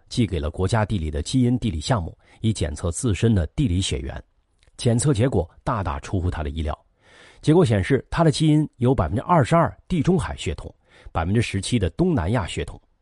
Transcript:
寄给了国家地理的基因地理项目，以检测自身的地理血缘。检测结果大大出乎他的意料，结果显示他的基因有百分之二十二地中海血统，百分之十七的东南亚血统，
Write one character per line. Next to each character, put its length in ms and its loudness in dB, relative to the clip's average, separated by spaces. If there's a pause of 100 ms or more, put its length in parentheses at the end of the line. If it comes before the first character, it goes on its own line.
寄 200 0
给 120 -2
了 120 -4
国 160 -2
家 180 2
地 100 -4
理 140 -2
的 140 -4
基 180 0
因 160 2
地 140 -2
理 100 -4
项 200 0
目， 140 -10 (240)
以 140 0
检 200 -4
测 180 -4
自 240 -2
身 180 2
的 140 2
地 200 0
理 140 0
血 160 -2
缘。 260 -10 (540)
检 200 2
测 140 2
结 160 2
果 220 0 (140)
大 200 -2
大 160 -4
出 220 -4
乎 80 0
他 140 -4
的 80 -6
意 100 -6
料， 160 -4 (640)
结 100 2
果 140 6
显 180 2
示 280 0
他 120 2
的 80 6
基 160 2
因 300 4
有 160 2
百 140 -2
分 100 -2
之 60 -4
二 200 4
十 120 2
二 200 2 (120)
地 160 0
中 140 4
海 200 -4
血 160 -6
统， 200 -14 (380)
百 140 -2
分 80 0
之 80 2
十 180 -2
七 200 -2
的 100 0
东 240 0
南 180 0
亚 140 -2
血 180 -6
统， 160 -14 (220)